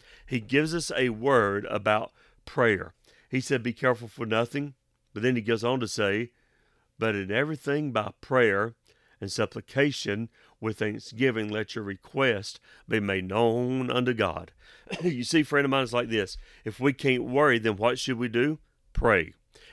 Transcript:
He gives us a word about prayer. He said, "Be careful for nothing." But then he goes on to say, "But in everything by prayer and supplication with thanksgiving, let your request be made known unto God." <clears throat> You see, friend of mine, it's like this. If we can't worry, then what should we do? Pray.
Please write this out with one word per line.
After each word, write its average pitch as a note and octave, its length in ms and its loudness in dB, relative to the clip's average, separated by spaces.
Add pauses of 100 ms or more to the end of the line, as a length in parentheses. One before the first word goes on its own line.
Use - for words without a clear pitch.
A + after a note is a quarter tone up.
(260)
He B2+ 160 -4
gives D3 340 0
us E3 220 -6
a B2+ 100 2
word A2 600 2
about G#2+ 440 0 (320)
prayer. A2 500 0 (360)
He C3 100 -2
said, B2+ 240 -2
"Be A#2+ 80 -2
careful A#2 380 -2
for A#2+ 160 -8
nothing." A#2+ 480 -2 (400)
But G#2 100 -6
then B2+ 140 2
he A2+ 40 -2
goes A2 220 0
on B2+ 160 0
to A2+ 80 -4
say, G#2+ 440 -2 (680)
"But A2 160 0
in G2 160 -4
everything C#3+ 640 -2
by G#2 260 -2
prayer A2+ 560 2 (460)
and G2 100 -8
supplication A2+ 1000 -2 (300)
with G#2+ 200 -4
thanksgiving, A2 680 -2
let G#2+ 280 -6
your A2 100 -8
request G#2+ 760 -2 (300)
be A2 100 2
made F#2+ 300 -2
known B2 600 2
unto B2 240 0
God." G2+ 380 -2 (260)
<clears throat> - 240 -10
You C#3+ 220 -2
see, D#3 200 2
friend C#3+ 200 2
of C3+ 80 2
mine, C3+ 120 2
it's A#2 100 -6
like A#2+ 160 0
this. G#2 280 -2 (280)
If A2 140 -10
we C#3 120 2
can't B2+ 320 0
worry, B2+ 340 4
then G#2+ 200 0
what A#2+ 200 2
should B2 200 -4
we A#2+ 100 -2
do? B2+ 320 0 (320)
Pray. G2+ 420 2 (400)